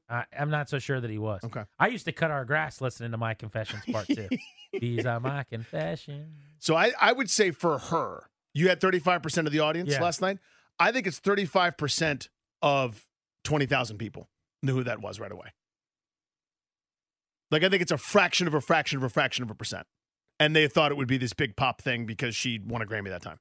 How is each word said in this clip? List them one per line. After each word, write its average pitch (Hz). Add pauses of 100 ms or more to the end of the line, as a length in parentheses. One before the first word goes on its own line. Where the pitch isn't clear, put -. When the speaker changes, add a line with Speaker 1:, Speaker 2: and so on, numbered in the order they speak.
Speaker 1:
I, 120 (140)
I'm 147
not 147
so 143
sure 131
that 117
he 107
was. 107
Speaker 2:
Okay. 113 (160)
Speaker 1:
I 190
used 240
to 165
cut 160
our 139
grass 143
listening 120
to 113
My 113
Confessions 110
Part 107
Two. 101 (240)
Speaker 2:
<laughs> -
Speaker 1:
These 120
are 117
my 135
confessions. 151 (240)
Speaker 2:
So 160
I, 196
I 208
would 247
say 196
for 156
Her, 120 (300)
you 165
had 175
thirty-five 180
percent 160
of 147
the 156
audience 156
Speaker 1:
Yeah. 139
Speaker 2:
last 175
night. 190 (400)
I 190
think 240
it's 175
thirty-five 190
percent 147 (320)
of 135 (380)
twenty 143
thousand 120
people 101 (320)
knew 131
who 127
that 113
was 104
right 101
away. - (2000)
Like, 156
I 190
think 185
it's 165
a 143
fraction 180
of 151
a 143
fraction 151
of 131
a 127
fraction 131
of 107
a 107
percent. 92 (540)
And 151
they 156
thought 147
it 143
would 135
be 131
this 123
big 131
pop 127
thing 117
because 113
she 117
won 113
a 107
Grammy 101
that 90
time. 78